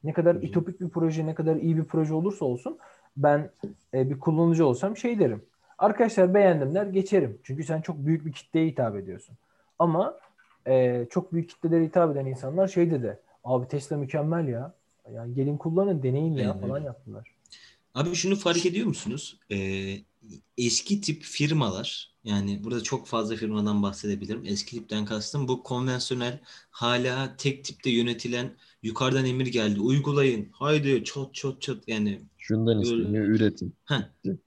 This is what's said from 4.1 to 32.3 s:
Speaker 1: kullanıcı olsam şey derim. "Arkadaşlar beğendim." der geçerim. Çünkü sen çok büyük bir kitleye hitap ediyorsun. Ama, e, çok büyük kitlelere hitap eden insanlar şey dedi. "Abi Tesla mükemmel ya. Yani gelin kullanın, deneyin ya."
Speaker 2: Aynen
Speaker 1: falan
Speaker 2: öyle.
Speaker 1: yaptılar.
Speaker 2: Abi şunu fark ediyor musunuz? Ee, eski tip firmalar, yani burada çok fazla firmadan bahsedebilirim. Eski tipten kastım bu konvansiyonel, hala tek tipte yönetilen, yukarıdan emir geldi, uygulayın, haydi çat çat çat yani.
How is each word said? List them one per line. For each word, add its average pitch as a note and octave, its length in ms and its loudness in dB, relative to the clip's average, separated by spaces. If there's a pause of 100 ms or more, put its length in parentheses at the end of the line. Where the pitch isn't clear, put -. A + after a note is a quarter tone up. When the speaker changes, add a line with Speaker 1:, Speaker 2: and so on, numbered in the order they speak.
Speaker 1:
kullanıcı E3 460 4
olsam F#3+ 320 2
şey A#3+ 220 -2
derim. C3+ 260 2 (320)
"Arkadaşlar G3+ 560 4
beğendim." E3 420 4
der G3+ 100 0
geçerim. F#3 580 0
Çünkü C#3+ 200 -6
sen D#3+ 180 -2
çok E3 240 -8
büyük D#3 200 2
bir D#3+ 60 -8
kitleye - 360 0
hitap B2 280 0
ediyorsun. F#2 420 -12 (420)
Ama, E3+ 400 2 (480)
e, B2 420 4
çok - 240 -4
büyük E3 160 -2
kitlelere E3 360 2
hitap E3 260 4
eden C#3 140 -2
insanlar C3+ 420 -2
şey E3+ 240 4
dedi. A#2 280 -2 (240)
"Abi B2+ 240 0
Tesla D3 300 -4
mükemmel D3+ 500 -2
ya. B2+ 260 -6 (400)
Yani A#2 200 -10
gelin C#3 240 0
kullanın, E3+ 460 0
deneyin C#3+ 300 0
ya." A2+ 160 0
Speaker 2:
Aynen G2 120 -4
Speaker 1:
falan G2+ 140 -4
Speaker 2:
öyle. D3 100 -6
Speaker 1:
yaptılar. G#2+ 420 -14 (680)
Speaker 2:
Abi E3 200 0
şunu F#3+ 200 0
fark E3+ 300 0
ediyor G3 220 0
musunuz? C#3 520 -6 (120)
Ee, G2 440 -4 (640)
eski B2 440 0
tip D#3 220 -4
firmalar, C3+ 920 -2 (100)
yani G2+ 400 -2
burada A#2 200 -4
çok - 240 -6
fazla A2+ 280 -2
firmadan G#2 480 0
bahsedebilirim. G2 600 -4
Eski G2+ 340 -6
tipten G#2+ 260 -6
kastım A2 420 -4
bu B2+ 160 -2
konvansiyonel, B2+ 760 -4 (320)
hala B2 680 -2
tek C#3 280 -4
tipte - 240 -6
yönetilen, A#2+ 640 -2 (300)
yukarıdan C3 420 0
emir B2+ 220 0
geldi, G#2+ 320 0
uygulayın, C3+ 720 2
haydi C#3 520 2
çat C3+ 300 -8
çat - 280 -8
çat B2 160 -6 (100)
yani. G#2+ 340 -2 (160)